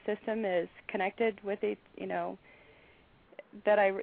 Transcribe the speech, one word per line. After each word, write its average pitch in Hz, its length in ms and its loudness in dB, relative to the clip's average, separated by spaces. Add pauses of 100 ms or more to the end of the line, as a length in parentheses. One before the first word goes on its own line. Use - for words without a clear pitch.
system 214 380 -4
is 180 240 0 (220)
connected 202 560 -2
with 202 180 -4
it, 208 140 -2 (180)
you 190 120 -8
know, 180 300 -6 (1300)
that 208 140 6
I, 196 120 6 (100)